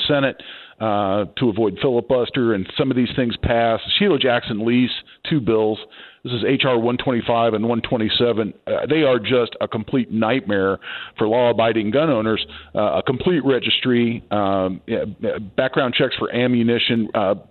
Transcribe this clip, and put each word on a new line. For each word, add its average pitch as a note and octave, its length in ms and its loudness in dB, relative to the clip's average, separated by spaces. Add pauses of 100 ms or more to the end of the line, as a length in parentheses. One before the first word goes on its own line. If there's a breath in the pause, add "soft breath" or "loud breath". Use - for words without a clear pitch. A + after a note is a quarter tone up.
Senate, C#3 340 0 (380 loud breath)
uh, G#2 460 0 (120)
to B2 120 2
avoid G#2 300 0
filibuster, A#2+ 760 0
and F#2 200 -4
some C#3 140 0
of B2+ 80 -2
these B2 180 0
things A#2+ 280 -2
pass. A#2 360 2 (200)
Sheila F#3+ 180 4
Jackson A#2 480 0
Lee's A#2+ 240 4 (400 loud breath)
two D#3+ 100 0
bills, A2 380 2 (460 loud breath)
this B2 100 -6
is G#2+ 140 -2
H C3+ 180 2
R B2+ 140 2
one A#2+ 180 0
twenty-five A#2 560 0
and G#2+ 140 0
one A#2 140 0
twenty-seven, A2 720 0 (120)
uh, - 240 -2
they D#3 140 2
are C3 160 4
just A2+ 420 0
a G#2 60 -2
complete A#2 440 -2
nightmare G#2 680 0 (380 loud breath)
for A2 100 2
law-abiding A2+ 640 2
gun D3+ 180 2
owners, A2 340 0 (300 loud breath)
uh, G2 240 0
a F#2+ 60 0
complete C#3 420 0
registry, A#2+ 840 0
um, F#2+ 560 0
yeah, A2 180 -2 (500)
background C3 400 0
checks C3 220 0
for - 160 -4
ammunition, A#2 800 2
uh, G2+ 220 2 (160)